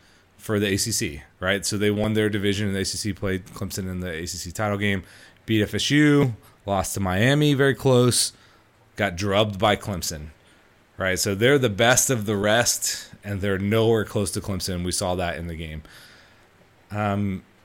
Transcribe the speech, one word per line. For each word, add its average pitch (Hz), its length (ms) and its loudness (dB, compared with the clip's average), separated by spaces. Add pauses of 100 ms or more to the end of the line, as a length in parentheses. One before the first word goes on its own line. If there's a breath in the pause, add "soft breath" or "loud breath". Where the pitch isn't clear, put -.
(380 soft breath)
for 107 220 -2
the 104 80 2
A 98 100 2
C 110 140 -2
C, 76 300 -4 (180)
right? 95 260 0
So 107 120 -2
they 104 140 2
won 107 220 0
their 107 160 2
division 101 380 0
in 98 60 -2
the 98 60 -2
A 95 60 -2
C - 120 -6
C, 104 160 -4
played 95 320 -4
Clemson 92 440 -8
in 92 100 -6
the 90 120 -6
A 80 140 -6
C 90 120 -8
C 87 140 -10
title 104 260 -2
game, 101 260 0 (420 loud breath)
beat 113 160 2
F 101 120 -2
S 101 180 -2
U, 143 440 4 (300 soft breath)
lost 98 300 -2
to - 40 -4
Miami, 127 540 2
very 135 220 2
close, 123 580 2 (640 soft breath)
got 101 200 -2
drubbed 101 420 2
by 107 180 4
Clemson, 80 540 -6 (680 soft breath)
right? 92 200 0
So 101 160 0
they're 123 260 4
the 123 100 2
best 117 400 4
of 113 160 -2
the 107 100 0
rest, 104 760 0 (140)
and 101 160 -6
they're 98 200 0
nowhere 110 440 2
close 101 280 -2
to 101 100 -4
Clemson. 90 420 -6
We 90 80 -2
saw 90 240 -2
that 85 220 -2
in 85 100 -8
the 82 80 -8
game. 78 280 -10 (1080 loud breath)
Um, 101 520 -2 (220)